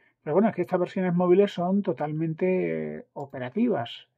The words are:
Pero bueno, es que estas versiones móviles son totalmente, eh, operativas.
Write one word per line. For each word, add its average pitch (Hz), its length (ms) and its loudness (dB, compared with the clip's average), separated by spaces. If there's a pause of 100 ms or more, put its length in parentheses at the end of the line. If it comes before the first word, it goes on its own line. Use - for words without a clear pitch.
(240)
Pero 151 100 -4
bueno, 208 160 4
es - 60 -4
que 180 80 -4
estas 180 160 0
versiones 180 340 0
móviles 180 380 4
son 185 320 0
totalmente, 160 1120 -2
eh, - 160 -16
operativas. 139 920 -4 (100)